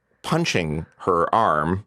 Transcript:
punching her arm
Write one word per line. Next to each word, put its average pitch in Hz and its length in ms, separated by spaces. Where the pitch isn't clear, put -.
punching 85 640
her 85 340
arm 90 540